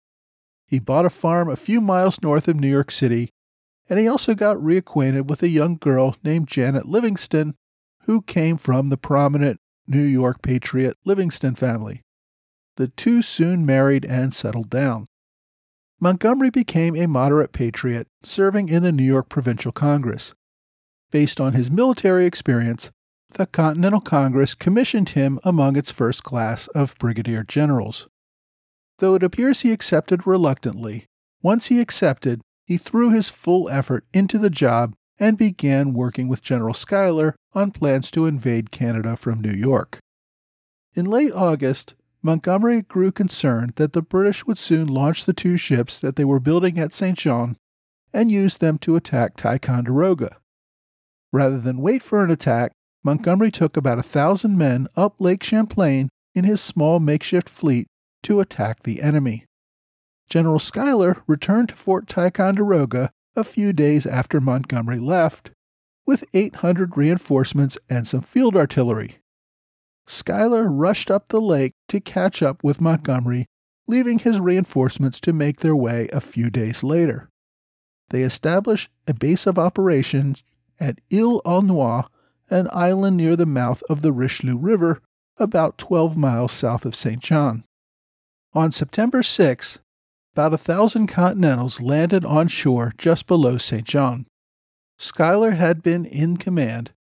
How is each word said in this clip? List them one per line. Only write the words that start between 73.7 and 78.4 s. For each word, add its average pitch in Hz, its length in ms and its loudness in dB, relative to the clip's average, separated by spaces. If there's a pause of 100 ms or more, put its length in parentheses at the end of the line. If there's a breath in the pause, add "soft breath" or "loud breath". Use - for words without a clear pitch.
leaving 240 340 2
his 226 200 2
reinforcements 143 800 0
to 170 120 0
make 147 260 0
their 156 180 2
way 117 360 0
a 139 80 -2
few 117 280 -2
days 113 340 -4
later. 156 460 0 (840)
They 127 120 0
established 180 640 -2 (180)